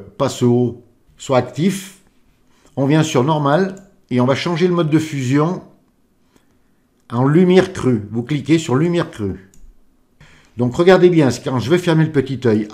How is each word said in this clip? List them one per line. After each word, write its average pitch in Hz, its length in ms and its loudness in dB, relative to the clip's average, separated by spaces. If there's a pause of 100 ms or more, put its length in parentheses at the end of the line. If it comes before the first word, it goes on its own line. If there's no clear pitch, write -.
(180)
pinceau 123 640 -2 (380)
soit 131 180 -2
actif. - 640 -4 (760)
On 135 120 -2
vient 156 160 4
sur 147 200 0
Normal 156 520 0 (340)
et 123 100 0
on 123 60 2
va 135 80 2
changer 170 340 -2
le 180 60 0
mode 170 160 0
de 156 80 2
fusion 147 640 -2 (1500)
en 123 160 0
lumière 180 440 4
crue. 123 380 -2
Vous 117 140 -6
cliquez 147 340 -2
sur 160 160 -2
lumière 165 380 -2
crue. 95 400 -8 (1080)
Donc, 123 180 -2
regardez 180 360 6
bien, 151 180 4 (140)
quand 131 160 -4
je 131 100 -6
vais 175 80 2
fermer 160 280 2
le 156 60 -6
petit 135 360 -2
œil 110 260 0